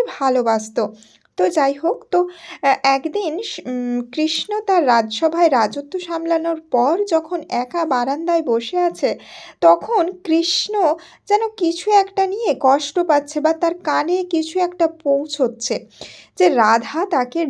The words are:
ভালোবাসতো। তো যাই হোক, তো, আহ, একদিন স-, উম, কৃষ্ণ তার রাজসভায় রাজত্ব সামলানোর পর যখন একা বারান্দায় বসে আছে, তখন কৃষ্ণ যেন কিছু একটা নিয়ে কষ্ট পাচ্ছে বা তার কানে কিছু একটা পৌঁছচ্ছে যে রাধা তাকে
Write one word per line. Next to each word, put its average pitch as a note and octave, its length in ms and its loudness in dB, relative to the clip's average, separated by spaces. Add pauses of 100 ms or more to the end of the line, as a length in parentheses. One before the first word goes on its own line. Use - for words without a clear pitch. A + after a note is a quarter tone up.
ভালোবাসতো। A3+ 760 0 (540)
তো F4+ 120 2
যাই C#4+ 240 2
হোক, D#4+ 240 -4 (120)
তো, F4+ 100 2 (420)
আহ, C#4 220 2
একদিন D4 480 0 (100)
স-, - 240 -10
উম, B3 320 -4 (140)
কৃষ্ণ D#4 380 -2 (100)
তার F#4 260 2
রাজসভায় D4 640 2
রাজত্ব B3 480 0
সামলানোর E4 640 -2
পর B3+ 340 0 (100)
যখন E4 340 -2 (120)
একা B3+ 340 -4
বারান্দায় D#4 580 0
বসে A#3 360 -2
আছে, F4 320 0 (500)
তখন E4+ 440 4 (200)
কৃষ্ণ E4 500 0 (520)
যেন G#4 160 2 (140)
কিছু E4 340 -2
একটা G4 360 2
নিয়ে G4+ 340 -2
কষ্ট C#4 400 2
পাচ্ছে D4 400 0
বা D#4 120 4
তার E4 220 -2
কানে D#4 500 -2
কিছু D#4+ 340 -2
একটা F4+ 280 0 (120)
পৌঁছচ্ছে C#4 800 -2 (600)
যে F4+ 180 4
রাধা A3+ 520 2
তাকে C#4+ 440 -2